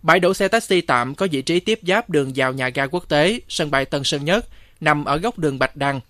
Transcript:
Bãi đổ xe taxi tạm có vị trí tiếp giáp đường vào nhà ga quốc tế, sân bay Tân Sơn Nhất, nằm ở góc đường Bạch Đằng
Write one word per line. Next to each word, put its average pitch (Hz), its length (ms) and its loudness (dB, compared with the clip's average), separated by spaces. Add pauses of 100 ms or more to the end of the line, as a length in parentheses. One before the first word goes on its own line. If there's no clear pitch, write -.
Bãi 165 180 4
đổ 180 140 2
xe 196 140 0
taxi 196 340 2
tạm 127 340 0
có 196 160 -2
vị 135 100 -2
trí 170 180 0
tiếp 214 280 -2
giáp 202 220 0
đường 143 260 0
vào 131 180 0
nhà 131 160 -2
ga 139 180 -2
quốc 175 220 -6
tế, 170 300 2 (100)
sân 151 220 -4
bay 135 140 2
Tân 143 180 -4
Sơn 143 220 -4
Nhất, 196 200 0 (360)
nằm 151 240 0
ở 143 120 0
góc 196 220 -4
đường 139 200 -2
Bạch 131 160 -2
Đằng 139 240 -2 (100)